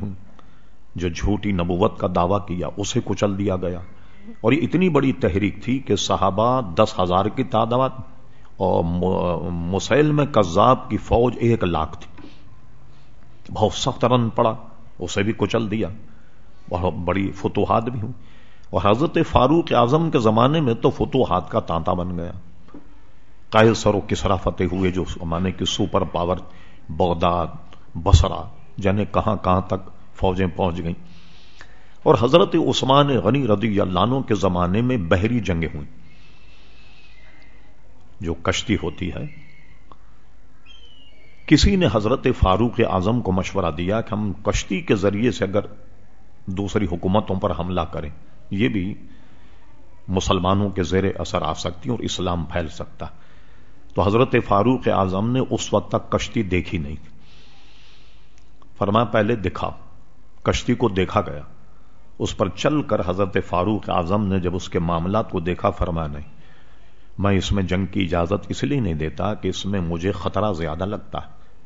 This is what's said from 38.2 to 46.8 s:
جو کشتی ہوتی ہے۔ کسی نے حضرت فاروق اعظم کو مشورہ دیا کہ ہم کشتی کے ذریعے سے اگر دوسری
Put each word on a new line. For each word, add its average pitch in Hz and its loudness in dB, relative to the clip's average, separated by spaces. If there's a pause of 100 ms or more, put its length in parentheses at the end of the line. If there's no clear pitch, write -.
جو 82 -4
کشتی - 0
ہوتی 87 -6
ہے۔ - -8 (2250)
کسی 196 8
نے 180 4
حضرت 110 2 (160)
فاروق 101 4 (100)
اعظم 98 2
کو 95 0
مشورہ 92 0
دیا 87 0
کہ - -4
ہم 104 -2
کشتی 113 -2
کے 123 2
ذریعے 101 2
سے 104 -2
اگر 98 0 (840)
دوسری 98 0